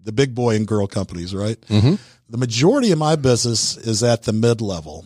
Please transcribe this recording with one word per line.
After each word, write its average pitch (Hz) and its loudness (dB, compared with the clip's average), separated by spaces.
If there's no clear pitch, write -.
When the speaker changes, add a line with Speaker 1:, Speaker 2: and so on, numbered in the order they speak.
Speaker 1:
the 107 -8
big 127 0
boy 117 0
and 107 0
girl 104 0
companies, 90 -8
right? 104 -4
Speaker 2:
Mm-hmm. 110 4
Speaker 1:
The 117 -8
majority 160 2
of 160 2
my 156 2
business 120 0
is 110 -2
at 120 2
the 117 -2
mid-level, 101 -2